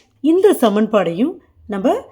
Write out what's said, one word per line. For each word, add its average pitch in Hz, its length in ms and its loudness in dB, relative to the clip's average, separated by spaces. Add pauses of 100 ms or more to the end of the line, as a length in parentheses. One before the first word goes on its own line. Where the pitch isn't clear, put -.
(220)
இந்த 359 320 4
சமன்பாடையும் 214 840 -2 (300)
நம்ம 233 440 -4